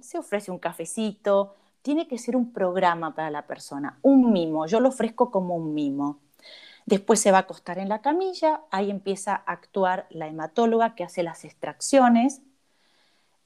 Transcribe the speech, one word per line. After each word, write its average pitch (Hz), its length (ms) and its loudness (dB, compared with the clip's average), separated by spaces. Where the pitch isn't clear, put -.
se - 160 -10
ofrece 208 320 -6
un 180 80 -10
cafecito, 196 960 -2
tiene 311 260 -2
que 240 100 -8
ser 240 180 -4
un 240 160 0
programa 180 600 0
para 156 160 -4
la 147 160 -8
persona, 139 560 -10
un 262 300 6
mimo, 160 340 0
yo 220 140 0
lo 262 100 4
ofrezco 233 400 -2
como 180 260 -2
un 160 180 -6
mimo. 143 440 -4
Después 202 340 2
se 208 120 4
va 190 60 6
a 190 40 6
acostar 180 360 -12
en 190 100 -6
la 214 140 -4
camilla, 320 680 0
ahí 196 200 -2
empieza 196 440 -6
a - 180 -6
actuar 185 580 -2
la 160 160 -10
hematóloga 226 680 0
que 175 80 -8
hace 175 180 -6
las 165 220 -8
extracciones, 240 1000 2